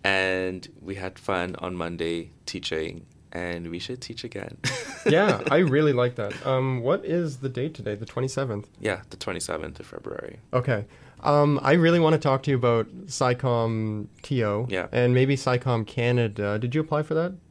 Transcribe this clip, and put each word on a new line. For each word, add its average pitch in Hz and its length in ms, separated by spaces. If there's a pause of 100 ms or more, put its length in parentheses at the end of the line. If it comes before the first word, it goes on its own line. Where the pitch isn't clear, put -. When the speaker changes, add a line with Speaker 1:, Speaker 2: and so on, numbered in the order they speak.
Speaker 1:
and 92 640 (120)
we 95 160
had 95 220
fun 90 400
on 90 160
Monday 82 560 (160)
teaching, 80 600 (260)
and 85 380
we 85 80
should 127 220
teach - 240
again. - 380
<laughs> - 60 (380)
Speaker 2:
Yeah, 165 340 (100)
I 143 80
really 151 360
like 123 220
that. 104 300
Um, 131 360
what 135 200
is 156 360
the 131 100
date 127 240
today? 113 220
The 107 100
twenty-seventh? 123 640 (100)
Speaker 1:
Yeah, 95 300
the - 80
twenty-seventh 82 640
of - 60
February. - 520 (140)
Speaker 2:
Okay. 123 320 (380)
Um, 147 400
I 139 120
really 170 260
wanna 160 180
talk 135 240
to 147 80
you 135 60
about 117 320 (180)
scicomm 113 1000 (140)
T 123 220
O 104 240
Speaker 1:
Yeah. 92 240
Speaker 2:
and 123 220
maybe 135 200
scicomm 123 520
Canada. 110 720
Did 120 160
you 156 80
apply 151 220
for 156 100
that? 175 180 (180)